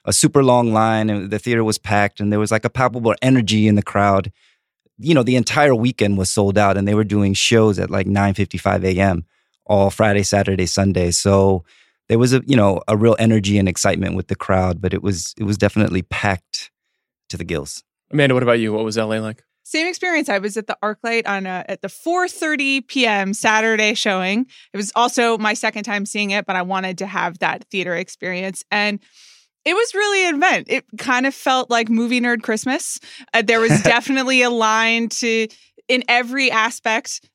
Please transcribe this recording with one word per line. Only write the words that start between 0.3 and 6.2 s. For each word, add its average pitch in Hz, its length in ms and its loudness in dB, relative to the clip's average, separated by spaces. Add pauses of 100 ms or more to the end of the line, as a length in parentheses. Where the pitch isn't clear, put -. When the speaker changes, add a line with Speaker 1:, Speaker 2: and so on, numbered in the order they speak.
Speaker 1:
long 123 300 4
line, 110 380 2
and 101 200 -4
the 104 80 -4
theater 117 240 0
was 110 160 0
packed, 101 400 0
and 104 140 -2
there 104 80 2
was, 107 100 -2
like, 110 140 0
a 120 60 -2
palpable 120 520 0
energy 110 460 4
in 104 80 4
the 101 80 2
crowd. 101 480 0 (680)
You 139 160 2
know, 131 80 4
the 127 140 2
entire 135 400 2
weekend 107 420 0
was 92 100 0